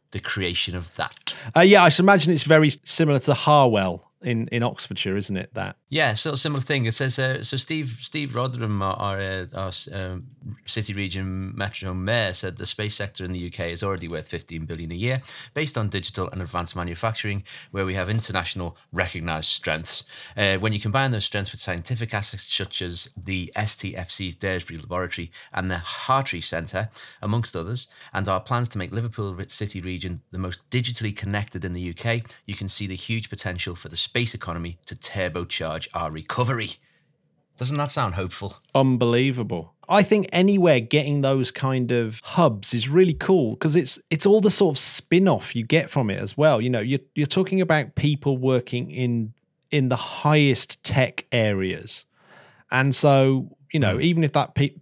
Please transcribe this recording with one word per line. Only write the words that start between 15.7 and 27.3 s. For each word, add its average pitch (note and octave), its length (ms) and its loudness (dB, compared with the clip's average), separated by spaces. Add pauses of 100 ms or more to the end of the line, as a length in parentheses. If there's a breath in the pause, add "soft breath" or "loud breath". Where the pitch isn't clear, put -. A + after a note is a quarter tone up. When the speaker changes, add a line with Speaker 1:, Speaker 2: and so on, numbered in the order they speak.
Speaker 1:
on G#2+ 120 -2
digital F#2+ 400 -4
and F#2 120 -8
advanced F2 340 -4
manufacturing, G2+ 680 -4 (280 loud breath)
where G2 140 -2
we F#2 100 -2
have F#2 140 -2
international F#2 680 -4 (160 soft breath)
recognised E2 560 -2
strengths. - 560 -2 (320 loud breath)
Uh, G2 200 4
when G#2+ 140 0
you G#2 80 -2
combine C3 320 0
those G#2+ 140 -2
strengths G2 260 -4
with - 80 -10
scientific G#2+ 540 -4
assets G#2 380 -6
such - 300 -4
as F2 360 -4
the F2+ 380 -6
S G#2+ 200 -2
T - 200 -8
F F2+ 140 -10
C's F2+ 260 -4
Daresbury F2+ 440 -6
Laboratory F2 520 -8 (200 loud breath)
and F#2 180 -4
the F#2 60 -2
Hartree F#2 680 -2
Centre, F2+ 460 -4 (320 loud breath)
amongst A2 340 -2